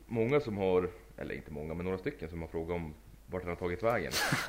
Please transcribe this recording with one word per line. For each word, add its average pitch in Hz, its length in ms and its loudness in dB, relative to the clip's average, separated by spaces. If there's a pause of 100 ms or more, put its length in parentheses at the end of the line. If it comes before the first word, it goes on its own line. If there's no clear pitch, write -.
många 120 320 4
som 110 180 -2
har, 92 320 6 (280)
eller - 180 -4
inte 71 160 -10
många, 76 220 -4
men 87 120 -2
några 92 120 0
stycken 92 320 -4
som 82 120 -6
har 80 80 -4
frågat 82 260 -2
om 80 180 -4 (320)
vart 92 160 -4
den 90 80 -4
har 87 60 -2
tagit 87 280 -2
vägen. 110 280 2 (380)